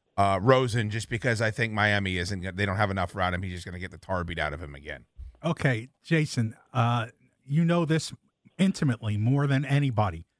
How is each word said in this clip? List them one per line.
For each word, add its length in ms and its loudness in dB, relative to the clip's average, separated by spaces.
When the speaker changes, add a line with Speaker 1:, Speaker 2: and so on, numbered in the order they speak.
Speaker 1:
uh, 240 4
Rosen 480 4
just 220 -6
because 320 -2
I 80 0
think 240 -4
Miami 420 2
isn't 240 -4
gonna, 160 -8
they 80 0
don't 140 -2
have 120 2
enough 240 -2
around 200 0
him. 80 -4
He's 100 -8
just 140 -10
gonna 120 -12
get 120 -10
the 80 -18
tar 260 -4
beat 140 -8
out 160 -2
of 80 -10
him 120 -12
again. 300 -14
Speaker 2:
Okay, 460 0
Jason, 540 0
uh, 360 0
you 220 0
know 180 2
this 300 -2
intimately 640 2
more 280 2
than 200 2
anybody. 580 0